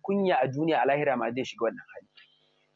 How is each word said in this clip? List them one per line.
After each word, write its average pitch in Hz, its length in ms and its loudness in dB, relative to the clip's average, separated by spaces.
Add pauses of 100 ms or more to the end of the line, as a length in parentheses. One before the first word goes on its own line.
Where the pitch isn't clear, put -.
kunya 196 320 2
a 131 120 2
duniya, 143 340 0
a 127 40 2
lahira 139 300 2
ma 117 160 -2
zai 127 160 -4
shiga - 160 -6
wannan 113 160 -2 (140)
hali. - 140 -18 (680)